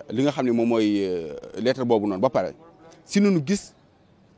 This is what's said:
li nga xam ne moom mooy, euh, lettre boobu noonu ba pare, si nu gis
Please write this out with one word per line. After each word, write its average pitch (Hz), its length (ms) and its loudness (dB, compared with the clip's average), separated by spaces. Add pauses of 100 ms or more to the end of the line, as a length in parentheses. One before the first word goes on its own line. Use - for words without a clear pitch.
(120)
li 117 120 0
nga 143 80 2
xam 139 140 -2
ne 123 60 2
moom 117 180 2
mooy, 107 360 2
euh, 85 280 -4 (260)
lettre 127 260 0
boobu 110 220 2
noonu 95 140 -4
ba 127 80 2
pare, 92 240 -2 (520)
si - 160 0
nu 196 240 4
gis 196 280 -4 (640)